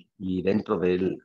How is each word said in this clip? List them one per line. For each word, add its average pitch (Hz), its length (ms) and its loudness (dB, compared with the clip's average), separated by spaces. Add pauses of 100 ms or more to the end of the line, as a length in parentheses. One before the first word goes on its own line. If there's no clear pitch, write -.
(180)
y 92 240 -2
dentro 101 340 0
del 90 480 0